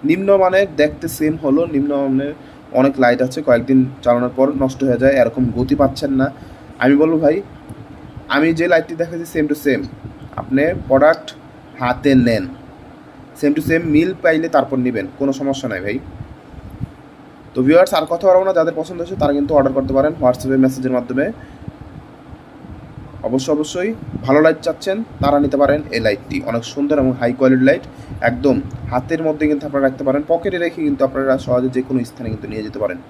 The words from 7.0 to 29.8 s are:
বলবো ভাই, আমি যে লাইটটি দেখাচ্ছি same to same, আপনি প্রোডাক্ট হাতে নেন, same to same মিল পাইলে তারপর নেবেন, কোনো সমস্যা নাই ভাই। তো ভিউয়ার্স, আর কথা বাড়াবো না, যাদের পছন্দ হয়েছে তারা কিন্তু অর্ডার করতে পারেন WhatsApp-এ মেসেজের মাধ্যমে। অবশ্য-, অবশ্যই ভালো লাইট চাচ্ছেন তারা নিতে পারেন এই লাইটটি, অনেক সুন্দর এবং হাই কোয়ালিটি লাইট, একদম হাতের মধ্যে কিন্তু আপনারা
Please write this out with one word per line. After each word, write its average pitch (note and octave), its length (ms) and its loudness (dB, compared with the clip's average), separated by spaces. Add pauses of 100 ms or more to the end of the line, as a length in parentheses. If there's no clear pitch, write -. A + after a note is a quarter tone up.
বলবো D#3+ 240 2
ভাই, D#3 100 4 (1000)
আমি D3+ 180 2
যে E3 140 0
লাইটটি E3 340 2
দেখাচ্ছি E3 320 -6
same D3+ 180 0
to D3 140 0
same, A#2+ 180 2 (520)
আপনি C3 280 0 (240)
প্রোডাক্ট C#3+ 400 4 (520)
হাতে B2+ 320 0 (160)
নেন, G#2+ 160 0 (960)
same D3 180 2
to D3+ 120 -4
same E3 160 0 (100)
মিল E3+ 160 4 (120)
পাইলে D#3+ 320 2
তারপর C3 220 2
নেবেন, A#2+ 280 -2 (140)
কোনো C#3 200 0
সমস্যা C3+ 320 -4
নাই F#2 140 -6
ভাই। G#2+ 120 -4 (1600)
তো B2+ 140 -4
ভিউয়ার্স, F3 260 6
আর D#3 180 0
কথা E3+ 160 -2
বাড়াবো F#3 200 6
না, F#3+ 120 0
যাদের D#3+ 200 0
পছন্দ E3+ 220 -8
হয়েছে F3 200 -8
তারা C#3+ 160 2
কিন্তু C#3+ 200 -2
অর্ডার C3+ 200 2
করতে C3 200 -2
পারেন D3 140 2 (120)
WhatsApp-এ C3 400 2
মেসেজের C3 340 0
মাধ্যমে। B2+ 280 -2 (2000)
অবশ্য-, C3 280 -2
অবশ্যই F3+ 340 -4 (360)
ভালো C#3 200 4
লাইট D#3 200 4
চাচ্ছেন F#3+ 320 -4 (260)
তারা C#3+ 160 2
নিতে C#3+ 180 0
পারেন C#3+ 220 2 (160)
এই A2+ 100 -2
লাইটটি, G2 320 -2 (120)
অনেক A2+ 140 -4 (100)
সুন্দর C#3+ 280 0
এবং C3 180 2
হাই A#2+ 200 0
কোয়ালিটি C3 300 4
লাইট, - 140 2 (460)
একদম B2+ 260 2 (360)
হাতের C3 360 -2
মধ্যে D#3 220 -2
কিন্তু D3 180 -2
আপনারা C#3 200 -2